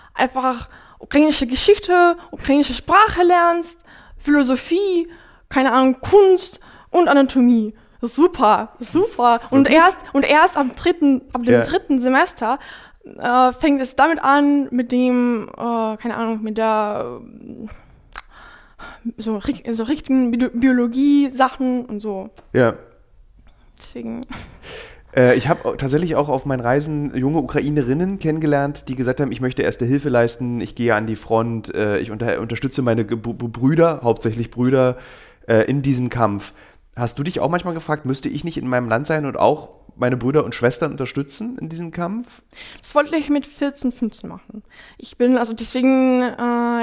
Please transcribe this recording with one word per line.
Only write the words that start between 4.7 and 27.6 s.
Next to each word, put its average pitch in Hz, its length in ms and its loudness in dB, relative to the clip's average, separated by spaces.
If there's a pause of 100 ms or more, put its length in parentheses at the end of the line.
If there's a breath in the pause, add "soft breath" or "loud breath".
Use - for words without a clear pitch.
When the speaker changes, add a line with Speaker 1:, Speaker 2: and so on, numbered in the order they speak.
Speaker 1:
keine 262 220 2
Ahnung, 262 280 4
Kunst 381 600 4 (320 loud breath)
und 349 160 4
Anatomie. 247 680 4 (300 soft breath)
Super, 240 760 2
super. 240 600 0 (120)
Und 269 140 6
Speaker 2:
Wirklich? 285 120 6
Speaker 1:
erst, 349 200 6 (160 loud breath)
und 277 140 2
erst 320 300 4
am 262 180 -2
dritten, 285 460 2 (120)
ab 240 100 -6
dem 240 100 4
Speaker 2:
Ja. 233 100 4
Speaker 1:
dritten 277 380 -2
Semester, 262 580 0 (460 loud breath)
äh, 254 480 2
fängt 285 280 0
es 254 140 -6
damit 311 280 2
an, 285 480 2
mit 247 200 -2
dem, 247 640 0
äh, 226 440 -4
keine 240 200 -8
Ahnung, 220 260 -4
mit 214 140 -6
der, 214 640 -2
äh, - 2000 -18
so 220 200 -6
ri-, 233 340 -6
so 226 120 -4
richtigen 262 480 0
Bi-, 247 180 0
Biologie-Sachen 254 1400 0
und 208 140 -10
so. 202 300 -10 (240)
Speaker 2:
Ja. 117 200 4 (1040)
Speaker 1:
Deswegen. 233 480 -12 (880 loud breath)
Speaker 2:
Äh, 123 200 6
ich 127 120 0
hab 170 180 0
au-, 117 100 -2
tatsächlich 151 400 -2
auch 147 140 0
auf 135 160 -2
meinen 135 160 -2
Reisen 147 540 -2
junge 139 240 0
Ukrainerinnen 147 760 -2